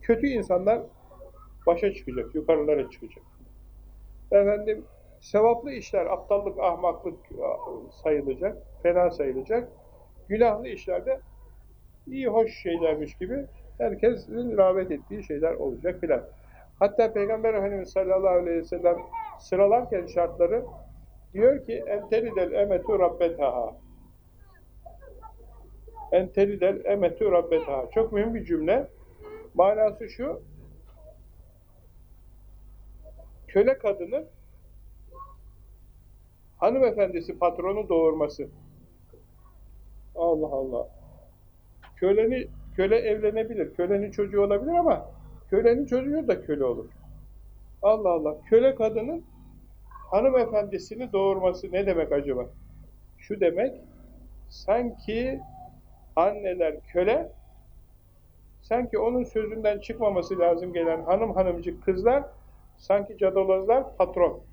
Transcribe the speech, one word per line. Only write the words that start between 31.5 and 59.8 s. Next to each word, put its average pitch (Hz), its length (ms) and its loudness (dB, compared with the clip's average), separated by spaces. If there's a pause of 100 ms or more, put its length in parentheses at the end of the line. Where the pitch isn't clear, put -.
köle 240 300 2
kadının 214 480 -6 (2250)
hanımefendisi, 196 840 0
patronu 180 500 -2
doğurması. 156 580 2 (1700)
Allah 160 320 2
Allah. 131 420 -4 (1040)
Köleni, 220 520 2 (280)
köle 196 220 2
evlenebilir, 214 760 -2
kölenin 202 380 -2
çocuğu 202 300 -2
olabilir 208 320 0
ama 330 380 2 (380)
kölenin 233 360 4
çocuğu 262 420 -2
da 196 140 0
köle 143 240 -2
olur. 117 240 -4 (920)
Allah 208 280 4
Allah. 151 400 -2
Köle 254 260 6
kadının 226 480 -2 (680)
hanımefendisini 220 1200 0
doğurması 190 600 0
ne 190 140 0
demek 165 260 0
acaba? 139 340 -2 (720)
Şu 208 220 -10
demek, 180 420 0 (680)
sanki 240 920 -4 (760)
anneler 180 640 0
köle, 214 500 0 (1300)
sanki 226 380 -2
onun 240 240 0
sözünden 214 560 -2
çıkmaması 202 600 -2